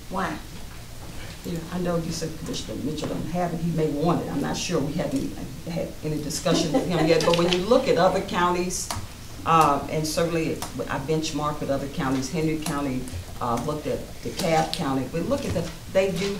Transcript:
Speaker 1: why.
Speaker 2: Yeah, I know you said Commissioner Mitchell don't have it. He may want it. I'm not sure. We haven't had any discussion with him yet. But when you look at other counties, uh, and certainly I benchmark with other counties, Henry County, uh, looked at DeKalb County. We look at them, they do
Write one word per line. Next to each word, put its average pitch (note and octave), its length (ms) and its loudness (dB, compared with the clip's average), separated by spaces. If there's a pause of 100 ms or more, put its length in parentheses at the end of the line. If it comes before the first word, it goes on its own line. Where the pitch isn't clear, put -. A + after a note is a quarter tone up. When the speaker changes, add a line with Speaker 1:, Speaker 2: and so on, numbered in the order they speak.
(100)
Speaker 1:
why. F#3 260 -2 (1120)
Speaker 2:
Yeah, F3 120 -4 (140)
I F3+ 60 -4
know F3 180 0
you E3 160 -2
said - 280 -6
Commissioner - 440 -6
Mitchell D3 240 -4
don't - 200 -4
have E3+ 260 0
it. - 60 -4
He E3+ 100 0
may D#3 180 2
want D3 380 2
it. - 40 -4
I'm C#3+ 120 -2
not - 160 -2
sure. F3 200 0
We C#3+ 140 0
haven't - 420 -2 (320)
had E3 220 -4 (160)
any D3+ 180 -2
discussion - 480 2
with - 160 2
him D#3+ 200 4
yet. E3 180 6
But E3+ 140 6
when F3+ 120 4
you F3+ 100 4
look A#3 280 4
at D#3+ 80 4
other F#3+ 240 6
counties, F3 680 0 (560)
uh, D3+ 440 6
and D#3 160 0
certainly E3 460 0
I C#3+ 460 -4
benchmark D3+ 640 0
with C#3+ 100 0
other C#3 180 0
counties, C3+ 420 0
Henry D#3 280 2
County, C#3+ 420 -2 (400)
uh, A#2 240 0
looked D3+ 220 -2
at A#2 140 0 (220)
DeKalb D#3+ 520 2
County. C3+ 400 0
We E3 60 -2
look - 260 0
at F3 80 0
them, E3 100 0 (300)
they G3 180 4
do G3 280 -2